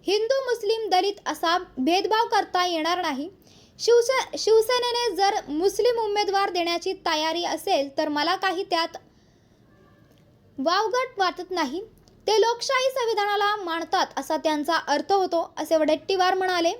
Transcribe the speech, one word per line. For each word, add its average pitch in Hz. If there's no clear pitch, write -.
हिंदू, 453
मुस्लिम, 453
दलित 370
असा 330
भेदभाव 392
करता 381
येणार 349
नाही. 302
शिवसे-, 466
शिवसेनेने 480
जर 392
मुस्लिम 403
उमेदवार 403
देण्याची 349
तयारी 330
असेल 294
तर 311
मला 302
काही 381
त्यात 330
वावगट 415
वाटत 359
नाही. 330
ते 415
लोकशाही 508
संविधानाला 415
मानतात 339
असा 302
त्यांचा 311
अर्थ 294
होतो, 359
असे 320
वडेट्टीवार 320
म्हणाले. 370